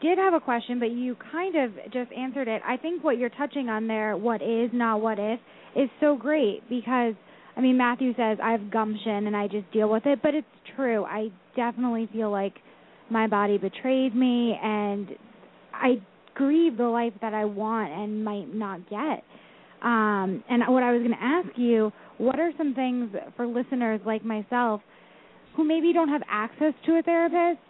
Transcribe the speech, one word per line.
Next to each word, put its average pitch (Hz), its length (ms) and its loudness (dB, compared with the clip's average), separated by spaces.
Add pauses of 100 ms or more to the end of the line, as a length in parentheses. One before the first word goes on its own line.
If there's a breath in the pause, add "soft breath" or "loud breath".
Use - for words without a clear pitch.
did 330 160 2
have 381 160 4
a 320 60 4
question, 247 400 -4
but 226 120 -2
you 247 240 -4 (160)
kind 349 240 -4
of 262 160 0 (220)
just 247 180 -6
answered 262 360 -6
it. 220 180 -2
I 247 120 -2
think 330 260 -6
what 277 140 2
you're 240 120 0
touching 277 400 -4
on 220 180 -2
there, 214 300 -2
what 220 240 0
is, 233 320 0
not 226 280 2
what 220 180 0
if, 220 200 -2 (360 loud breath)
is 269 120 2 (120)
so 294 180 4
great 240 500 0
because, 240 460 0 (420 loud breath)
I 254 60 -2
mean, 254 160 6
Matthew 247 380 2
says, 220 260 0
"I 226 120 0
have 208 180 -2
gumption 214 560 -2
and 208 100 -2
I 208 100 -2
just 202 240 -6
deal 214 160 2
with 220 200 2
it," 285 160 2
but 302 100 2
it's 294 140 -2 (280)
true. 233 300 0
I 214 240 -6 (260)
definitely 233 560 -2
feel 214 200 -2
like 196 240 -2 (560 loud breath)
my 220 160 2
body 208 320 2
betrays 262 540 0
me, 240 480 2
and 208 480 -2 (600)
I 247 300 2 (320)
grieve 294 420 4
the 240 120 0
life 233 340 0
that 214 140 -4
I 214 100 0
want 214 460 -2
and 214 340 -6
might 208 280 -6
not 190 360 -6
get. 247 340 -4 (600 loud breath)
Um, 214 680 2
and 240 180 4
what 254 160 4
I 247 80 2
was 240 120 2
gonna 233 160 0
ask 294 360 0
you, 226 360 4 (260 loud breath)
what 254 220 0
are 330 180 0
some 294 160 0
things 247 420 -2 (200)
for 240 100 -4
listeners 233 600 -2
like 220 200 -2
myself 220 560 -2 (760 loud breath)
who 330 80 2
maybe 320 300 4
don't 330 160 4
have 285 200 0
access 226 440 -2 (120)
to 330 120 4
a 330 40 2
therapist? 339 580 2 (100)